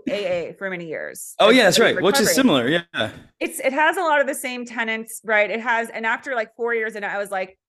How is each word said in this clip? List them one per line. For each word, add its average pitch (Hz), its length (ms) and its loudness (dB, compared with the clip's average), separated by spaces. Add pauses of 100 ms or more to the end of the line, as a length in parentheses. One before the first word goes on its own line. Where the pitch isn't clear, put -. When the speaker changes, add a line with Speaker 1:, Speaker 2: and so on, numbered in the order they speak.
Speaker 1:
A 180 420 -4
A - 40 -16
for 196 160 -8
many 175 160 -8
years 78 520 -10
Speaker 2:
Oh, 202 120 6
Speaker 1:
as 254 60 8
Speaker 2:
yeah, 240 80 6
that's 175 140 4
Speaker 1:
part 208 120 6
of - 60 0
Speaker 2:
right. - 80 -2
Which 208 120 4
is 277 120 4
Speaker 1:
recovery. 180 60 2
Speaker 2:
similar, 156 340 4
yeah. 151 420 -2 (300)
Speaker 1:
It's, - 200 -6
it 269 120 0
has 311 240 2
a 381 60 -2
lot 302 180 2
of 254 80 2
the 294 60 -4
same 247 300 -8
tenets, 226 600 -8
right? 208 260 2
It 226 100 -4
has, 226 300 -2
and 226 160 -8
after, 247 280 -4
like, 220 220 -6
four 233 180 -2
years 220 220 -2
in 202 80 -8
it, 196 40 -4
I 190 100 -4
was 202 120 -6
like, 190 280 -6 (100)